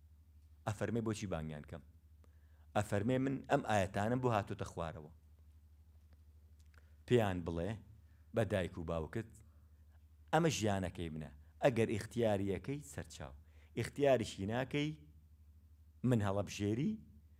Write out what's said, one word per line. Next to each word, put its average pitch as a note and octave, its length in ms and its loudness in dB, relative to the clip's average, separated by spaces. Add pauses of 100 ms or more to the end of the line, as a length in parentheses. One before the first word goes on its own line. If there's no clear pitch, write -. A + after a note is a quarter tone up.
(640)
ئەفەرمێ، G#2+ 380 -2
"بۆچی G#2+ 260 -4
بانگیان D#2 360 -6
کەم؟" D2+ 200 -14 (920)
ئەفەرمێ، G#2+ 440 2
"من C3+ 180 0 (120)
ئەم C#3+ 180 4
ئاەتانم G#2 560 2
بۆ B2 100 4
هاتوتە G2 340 -2
خوارەوە." D#2+ 460 -8 (1900)
پێیان G#2 400 4
بڵێ E2+ 260 -2 (640)
بە A#2 120 2
دایک F#2+ 320 -2
و E2+ 60 -6
باوکت، E2 480 -4 (960)
"ئەمە D#3+ 200 4
ژیانەکەی F#2+ 600 0
منە، D#2 220 -8 (300)
ئەگەر A2+ 280 4
ئیختیاریەکەی G#2+ 960 0
سەرچاو، - 500 -12 (420)
ئیختیاریشی A#2+ 680 2
ناکەی C3 440 0 (1120)
من B2 180 4
هەڵەبژێری، G2+ 680 0 (480)